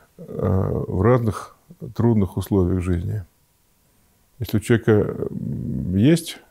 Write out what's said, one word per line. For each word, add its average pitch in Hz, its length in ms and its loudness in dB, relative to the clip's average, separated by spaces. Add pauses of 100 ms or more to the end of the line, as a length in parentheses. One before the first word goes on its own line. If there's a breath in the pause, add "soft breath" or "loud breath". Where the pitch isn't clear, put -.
(180 soft breath)
э, 170 60 -18 (640)
в 90 140 -2
разных 117 540 0 (380)
трудных 107 420 2
условиях 92 460 0
жизни. 92 420 -4 (1120)
Если 113 200 -2
у - 20 -2
человека, 113 320 2 (380)
м, - 640 -6
есть, 156 420 2 (120)